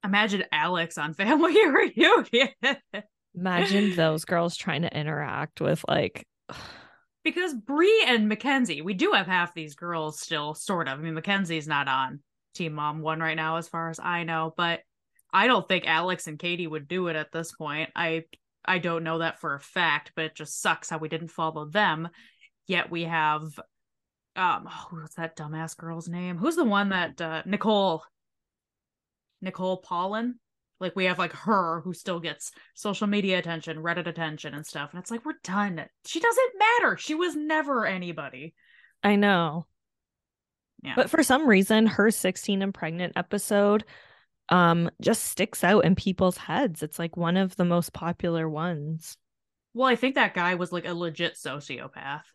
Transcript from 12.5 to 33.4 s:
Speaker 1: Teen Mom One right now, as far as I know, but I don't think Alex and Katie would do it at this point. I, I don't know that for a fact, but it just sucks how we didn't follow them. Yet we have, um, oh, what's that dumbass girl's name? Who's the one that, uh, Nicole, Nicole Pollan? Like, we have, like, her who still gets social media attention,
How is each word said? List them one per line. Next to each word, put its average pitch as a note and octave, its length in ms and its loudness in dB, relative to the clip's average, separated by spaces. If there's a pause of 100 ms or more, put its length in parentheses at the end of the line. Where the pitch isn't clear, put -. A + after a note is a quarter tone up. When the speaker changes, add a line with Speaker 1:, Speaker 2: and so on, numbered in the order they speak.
Speaker 1:
Teen D#3+ 180 -4
Mom D3+ 280 -4
One D#3+ 180 -2
right D#3+ 180 -2
now, D#3+ 200 -2
as E3 120 -6
far E3 220 -4
as D#3+ 80 -10
I F3 240 -2
know, D#3+ 340 -4
but E3+ 260 -2 (500)
I G3+ 160 6
don't G3+ 180 4
think F3+ 220 0
Alex F3 400 0
and D3+ 100 -12
Katie F3 300 -4
would D3+ 180 -8
do F3+ 220 -2
it D#3+ 80 -2
at D#3 160 -6
this E3 180 -6
point. D3+ 460 -6
I, D#3+ 300 -2 (380)
I F#3 140 2
don't E3 240 -2
know D#3+ 160 -2
that E3 220 -2
for C#3+ 160 -4
a C#3 40 -12
fact, D#3+ 540 -2
but D#3+ 120 -4
it D3+ 100 -10
just - 260 -10
sucks E3+ 260 -2
how E3 100 -6
we D#3 100 -6
didn't D#3+ 240 -6
follow D#3 320 -4
them. E3 460 0 (580)
Yet F3 240 -2
we E3+ 100 -4
have, D#3 400 0 (960)
um, F3 340 0
oh, - 200 -14
what's D#3+ 260 -14
that D#3+ 200 -8
dumbass D#3+ 400 -8
girl's E3 320 -10
name? F3+ 300 -6
Who's D4+ 160 0
the E4+ 80 2
one G3+ 280 2
that, F3 300 -2
uh, D#3+ 240 -4
Nicole, G3 600 2 (1400)
Nicole F#3 400 -4
Pollan? G#3 520 -4 (440)
Like, F3+ 160 -6
we F#3 120 2
have, F3+ 120 2
like, E3+ 140 -2
her E3+ 480 0
who F3 140 -8
still F3 260 -6
gets D#3+ 320 -8 (220)
social G#3 320 -4
media G3 320 2
attention, D#3+ 400 -6